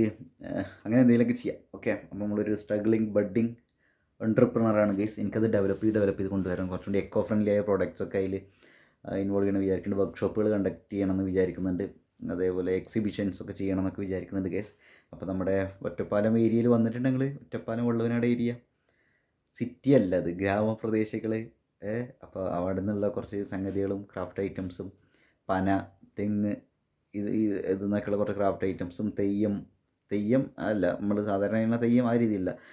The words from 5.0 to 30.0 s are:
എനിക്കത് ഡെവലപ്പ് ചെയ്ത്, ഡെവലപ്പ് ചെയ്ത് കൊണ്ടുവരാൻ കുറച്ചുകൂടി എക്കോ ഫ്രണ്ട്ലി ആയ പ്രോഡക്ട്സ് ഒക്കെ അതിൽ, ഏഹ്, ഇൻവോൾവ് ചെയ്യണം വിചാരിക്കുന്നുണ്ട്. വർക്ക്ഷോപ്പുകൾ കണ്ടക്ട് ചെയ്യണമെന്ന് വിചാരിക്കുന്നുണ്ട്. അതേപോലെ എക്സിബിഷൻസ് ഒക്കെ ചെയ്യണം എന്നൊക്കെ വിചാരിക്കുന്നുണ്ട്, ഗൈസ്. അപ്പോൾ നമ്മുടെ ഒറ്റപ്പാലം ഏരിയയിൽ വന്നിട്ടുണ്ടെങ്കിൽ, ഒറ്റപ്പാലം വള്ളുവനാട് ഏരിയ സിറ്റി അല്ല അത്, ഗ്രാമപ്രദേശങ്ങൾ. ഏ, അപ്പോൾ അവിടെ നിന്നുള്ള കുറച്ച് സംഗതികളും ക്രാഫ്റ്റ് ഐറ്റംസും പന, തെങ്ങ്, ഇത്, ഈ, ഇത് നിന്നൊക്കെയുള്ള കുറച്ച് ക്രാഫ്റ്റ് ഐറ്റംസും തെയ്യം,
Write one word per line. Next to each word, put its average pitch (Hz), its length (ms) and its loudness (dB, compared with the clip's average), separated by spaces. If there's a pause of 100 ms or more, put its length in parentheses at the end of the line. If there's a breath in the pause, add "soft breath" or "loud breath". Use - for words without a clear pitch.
എനിക്കത് 107 320 0
ഡെവലപ്പ് 98 320 0
ചെയ്ത്, 107 120 2
ഡെവലപ്പ് 101 260 2
ചെയ്ത് 95 100 -2
കൊണ്ടുവരാൻ 92 360 -2
കുറച്ചുകൂടി 98 320 -2
എക്കോ 107 220 -2
ഫ്രണ്ട്ലി 104 300 2
ആയ 104 100 4
പ്രോഡക്ട്സ് 92 420 0
ഒക്കെ 92 140 -4
അതിൽ, 95 180 0
ഏഹ്, - 840 -10
ഇൻവോൾവ് 98 260 2
ചെയ്യണം 98 160 2
വിചാരിക്കുന്നുണ്ട്. 98 420 0
വർക്ക്ഷോപ്പുകൾ 104 460 0
കണ്ടക്ട് 98 400 -2
ചെയ്യണമെന്ന് 95 380 0
വിചാരിക്കുന്നുണ്ട്. 92 580 0 (460)
അതേപോലെ 90 420 0
എക്സിബിഷൻസ് 98 680 -2
ഒക്കെ 98 120 -10
ചെയ്യണം 95 280 -2
എന്നൊക്കെ 92 200 -4
വിചാരിക്കുന്നുണ്ട്, 92 480 -4
ഗൈസ്. 92 220 -6 (380 soft breath)
അപ്പോൾ - 160 -12
നമ്മുടെ 95 320 0 (240)
ഒറ്റപ്പാലം 104 580 0
ഏരിയയിൽ 117 280 4
വന്നിട്ടുണ്ടെങ്കിൽ, 123 560 2 (160)
ഒറ്റപ്പാലം 117 460 -6
വള്ളുവനാട് 117 420 0
ഏരിയ 117 260 0 (1080)
സിറ്റി 104 320 -2
അല്ല 95 220 6
അത്, 85 160 0
ഗ്രാമപ്രദേശങ്ങൾ. 107 1000 0 (500)
ഏ, 104 120 -6 (280)
അപ്പോൾ 92 280 -10
അവിടെ 92 300 -2
നിന്നുള്ള 101 300 0
കുറച്ച് 101 340 -6
സംഗതികളും 98 640 -4
ക്രാഫ്റ്റ് 92 340 -6
ഐറ്റംസും 92 460 -6 (640 soft breath)
പന, 95 180 2 (460)
തെങ്ങ്, 104 380 -2 (640)
ഇത്, 101 180 -4
ഈ, 107 100 0 (240)
ഇത് 95 180 0
നിന്നൊക്കെയുള്ള 101 360 -2
കുറച്ച് 101 180 -2
ക്രാഫ്റ്റ് 98 300 0
ഐറ്റംസും 95 440 -4
തെയ്യം, 101 440 0 (560)